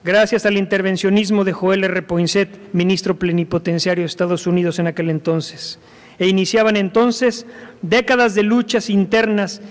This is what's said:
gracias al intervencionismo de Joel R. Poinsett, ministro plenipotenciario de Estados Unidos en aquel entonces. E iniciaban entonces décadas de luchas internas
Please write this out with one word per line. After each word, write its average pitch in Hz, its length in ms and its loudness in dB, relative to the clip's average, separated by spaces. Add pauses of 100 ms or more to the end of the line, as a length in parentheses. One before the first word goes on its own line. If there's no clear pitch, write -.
gracias 208 440 2
al 208 100 2
intervencionismo 196 880 2
de 190 80 0
Joel 190 320 0
R. 185 180 -2
Poinsett, 175 460 0 (240)
ministro 180 460 0
plenipotenciario 170 840 -2
de 170 40 -2
Estados 175 400 -4
Unidos 175 320 0
en 170 100 0
aquel 165 220 -4
entonces. - 680 -4 (400)
E 180 100 0
iniciaban 214 480 2
entonces 226 680 0 (360)
décadas 240 520 2
de 208 80 2
luchas 233 460 0
internas 208 720 0 (100)